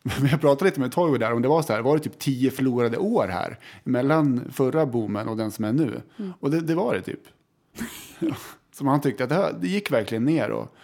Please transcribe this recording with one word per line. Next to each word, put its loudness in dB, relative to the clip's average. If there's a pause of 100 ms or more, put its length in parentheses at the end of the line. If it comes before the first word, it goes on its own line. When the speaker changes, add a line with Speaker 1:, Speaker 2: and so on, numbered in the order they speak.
Speaker 1:
<laughs> -4
Men 4
jag 2
pratade 4
lite -4
med 0
Toivo 2
där, 2
om 2
det 2
var 4
så 0
här, 0
var 4
det -2
typ -8
tio 2
förlorade 0
år 0
här -6 (240)
mellan 2
förra 2
boomen -2
och -4
den -2
som -4
är 0
nu? 0 (160)
Speaker 2:
Mm. -8
Speaker 1:
Och -2
det, 0
det -2
var 0
det -4
typ. -10 (1000)
<laughs> -2 (360)
Som -4
han 4
tyckte -2
att -4
det 0
här, 0
det -4
gick -4
verkligen 0
ner 2
och, -8